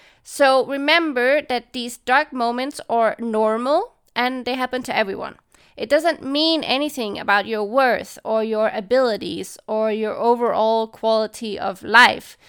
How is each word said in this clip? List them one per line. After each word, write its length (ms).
So 440
remember 760
that 320
these 240
dark 340
moments 560
are 300
normal 760
and 300
they 80
happen 300
to 120
everyone. 420
It 140
doesn't 320
mean 420
anything 540
about 300
your 160
worth 600
or 200
your 280
abilities 920
or 260
your 220
overall 760
quality 680
of 240
life. 560